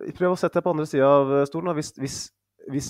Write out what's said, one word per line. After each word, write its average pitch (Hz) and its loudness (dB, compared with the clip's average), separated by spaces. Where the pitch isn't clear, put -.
prøve 180 2
å 180 -4
sette 175 0
deg 170 -2
på 180 0
andre 156 -2
siden 135 4
av, 139 4
eh, 143 4
stolen, 165 -6
da. 165 -2
Hvis, 151 -8
hvis, 135 -6
hvis, 139 -4